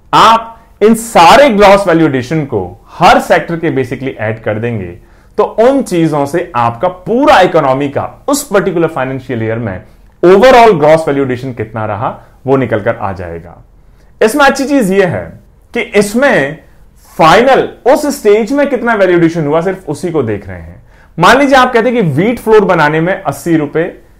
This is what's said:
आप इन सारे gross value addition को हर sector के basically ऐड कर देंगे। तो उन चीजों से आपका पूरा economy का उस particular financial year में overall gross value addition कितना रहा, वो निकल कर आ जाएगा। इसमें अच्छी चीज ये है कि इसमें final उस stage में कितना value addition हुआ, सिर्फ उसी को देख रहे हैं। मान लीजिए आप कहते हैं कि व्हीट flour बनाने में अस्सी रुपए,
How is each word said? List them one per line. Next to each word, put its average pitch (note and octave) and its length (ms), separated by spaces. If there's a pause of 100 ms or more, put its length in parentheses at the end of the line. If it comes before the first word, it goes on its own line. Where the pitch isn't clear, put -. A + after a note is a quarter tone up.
(140)
आप A3 380 (320)
इन A3+ 120
सारे A3 540
gross G3 380
value E3 200
addition C3+ 380
को G2 220 (240)
हर A3+ 300
sector E3+ 340
के E3 180
basically C3 440
ऐड A2 260
कर A2 160
देंगे। G#2 380 (400)
तो G#3 60
उन B3 400
चीजों D#3 420
से F3 300
आपका A#2+ 320
पूरा A#3+ 540
economy C#3+ 480
का A2 200 (180)
उस F#3+ 160
particular F3 440
financial C3 560
year A2 140
में G2 260 (400)
overall A3+ 500
gross D#3 340
value C#3 160
addition B2+ 300
कितना A2 320
रहा, A2 340 (280)
वो C3+ 100
निकल A2+ 220
कर A2+ 160
आ G2+ 180
जाएगा। E2+ 420 (640)
इसमें C#4 240
अच्छी C4+ 200
चीज B3 260
ये G3 140
है G2+ 200 (480)
कि A#3 80 (140)
इसमें G3+ 600 (600)
final F#3 500 (200)
उस D4 180 (100)
stage G#3+ 380
में C#4+ 160
कितना A#3 240
value F#3 240
addition E3 300
हुआ, D#3+ 140
सिर्फ F#3+ 280
उसी E3 220
को D#3 120
देख G2+ 240
रहे F#2 100
हैं। E2+ 240 (360)
मान G3+ 220
लीजिए C#4 180
आप B3 160
कहते A3+ 160
हैं A#3 60
कि G3 160
व्हीट G#3 280
flour G#3+ 260
बनाने D#3+ 360
में F3+ 120
अस्सी D#3+ 440
रुपए, D#3 340 (280)